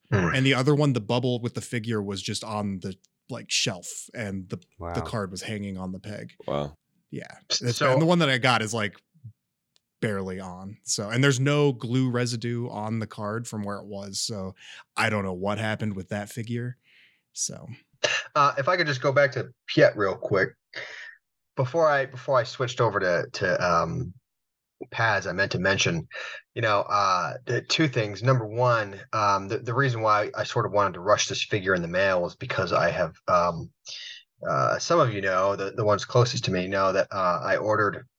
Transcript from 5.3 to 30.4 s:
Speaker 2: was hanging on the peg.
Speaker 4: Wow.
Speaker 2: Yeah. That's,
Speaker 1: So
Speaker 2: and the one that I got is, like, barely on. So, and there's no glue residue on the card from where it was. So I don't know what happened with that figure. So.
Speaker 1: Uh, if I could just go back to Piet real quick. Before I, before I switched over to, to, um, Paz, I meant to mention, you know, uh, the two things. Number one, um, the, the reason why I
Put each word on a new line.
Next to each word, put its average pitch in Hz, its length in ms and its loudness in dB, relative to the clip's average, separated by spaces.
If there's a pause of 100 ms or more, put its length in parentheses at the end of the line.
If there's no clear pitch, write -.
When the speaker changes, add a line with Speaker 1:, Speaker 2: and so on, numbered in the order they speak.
Speaker 2:
was 95 120 -10
hanging 101 340 -6
on 92 140 -8
the 92 80 -12
peg. - 340 -12 (140)
Speaker 4:
Wow. 73 300 -2 (340)
Speaker 2:
Yeah. - 160 -12 (320)
That's, 123 180 -2
Speaker 1:
So 139 140 4
Speaker 2:
and 139 100 4
the 160 40 4
one 175 140 6
that 151 100 4
I 131 100 4
got 120 220 4
is, 110 120 -2
like, 104 220 -2 (1080)
barely 95 380 -4
on. 95 440 -12
So, 104 260 -4
and 120 140 2
there's 135 160 6
no 147 340 4
glue 123 380 0
residue 120 580 -2
on 107 300 -4
the 104 80 -4
card 110 400 -8
from 107 160 -8
where 101 140 -6
it 95 80 -14
was. 98 340 -10
So 98 340 -6 (440)
I 110 120 4
don't 104 140 0
know 95 100 -4
what 98 260 -2
happened 107 360 -2
with 95 140 -10
that 104 200 -6
figure. 120 480 -8 (560)
So. - 340 -8 (680)
Speaker 1:
Uh, 143 220 6
if 135 100 -2
I 180 100 4
could 170 100 0
just 131 140 -2
go 147 100 2
back 135 220 4
to 104 160 -6 (180)
Piet - 280 6
real 98 200 2
quick. 98 340 0 (1080)
Before 156 320 2
I, 139 200 2
before 131 320 0
I 117 40 4
switched 123 380 -2
over 104 180 2
to, 87 340 2
to, 92 320 0
um, 85 480 0 (800)
Paz, 101 360 0
I 87 60 -4
meant 95 200 0
to 92 60 0
mention, 92 480 0 (480)
you 113 80 -4
know, 104 180 4
uh, 92 540 0 (100)
the 120 160 -2
two - 260 2
things. 107 360 -2
Number 127 240 4
one, 110 520 0 (140)
um, 101 340 2
the, 104 120 -4
the 117 140 -6
reason 123 280 2
why 104 340 2
I 107 100 -2